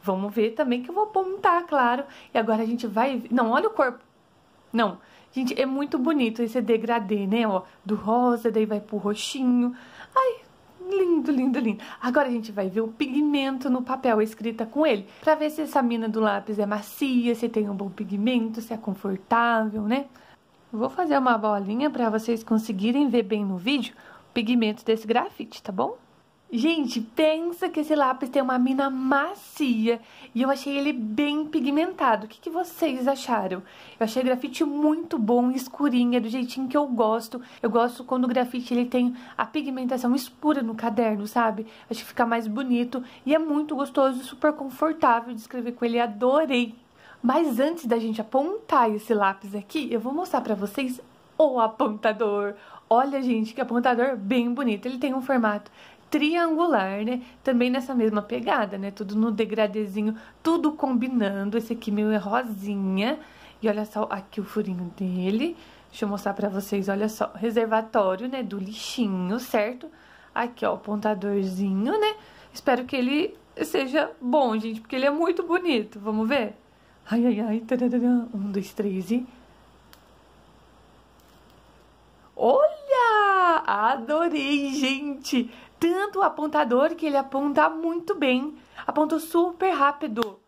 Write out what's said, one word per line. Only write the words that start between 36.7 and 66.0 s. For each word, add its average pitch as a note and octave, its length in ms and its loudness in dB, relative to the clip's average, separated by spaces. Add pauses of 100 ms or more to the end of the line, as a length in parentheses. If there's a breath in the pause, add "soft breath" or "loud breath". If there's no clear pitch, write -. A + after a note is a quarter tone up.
eu D4 80 4
gosto. A#3 560 0 (220 loud breath)
Eu A#3 60 2
gosto A#3+ 340 2
quando B3+ 220 0
o - 20 0
grafite, B3 440 -2
ele A#3+ 140 2
tem B3 300 0 (200 loud breath)
a - 120 -2
pigmentação B3+ 680 -2
escura C#4+ 460 -2
no A3+ 140 -4
caderno, A3 500 -2
sabe? A3 400 0 (240 loud breath)
Acho A3+ 120 -8
que - 80 -16
fica A#3+ 180 0
mais A#3 200 -2
bonito. B3 560 -2 (220 loud breath)
E C#4 80 2
é D#4+ 60 4
muito D4+ 360 -2
gostoso, C4+ 480 0
super - 300 0
confortável C4+ 800 0
de G#3+ 80 -12
escrever A#3+ 300 -8
com A#3+ 120 -6
ele. A#3 160 0
Adorei! A#3+ 760 2 (460 loud breath)
Mas B3+ 380 2
antes D#4 260 0
da A#3 140 2
gente A3 220 -4
apontar C#4 680 2
esse G#3+ 240 -2
lápis G3 400 0
aqui, A3+ 380 -6
eu A#3 80 0
vou B3+ 140 -4
mostrar D#4+ 280 -2
pra A3+ 140 -2
vocês B3 460 -6 (360)
o C4+ 220 4
apontador. G#3+ 960 0 (340 loud breath)
Olha, C4+ 320 4
gente, A3+ 320 0
que - 60 -10
apontador B3 560 2
bem A#3 380 0
bonito. A#3+ 340 -2
Ele B3+ 100 -6
tem C4 160 -2
um C4 80 -2
formato A3+ 480 0 (400 loud breath)
triangular, D4+ 920 2
né? B3 180 -2 (220 loud breath)
Também B3 260 2
nessa B3+ 240 -2
mesma A3 280 2
pegada, A#3 560 -2
né? G3 120 -6
Tudo G3 260 -8
no A3 160 2
degradezinho, G#3+ 840 -2 (240 loud breath)
tudo D#4+ 300 2
combinando. A3+ 840 0
Esse A3+ 160 -4
aqui A#3 180 -6
meu G#3+ 180 0
é G#3+ 80 2
rosinha. G3+ 1040 -2 (420 loud breath)
E A3 60 0
olha G#3 180 0
só G#3+ 240 -4
aqui G3 300 -8
o G3 60 -6
furinho F#3 520 -4
dele. G3 600 -2 (320 loud breath)
Deixa - 160 -6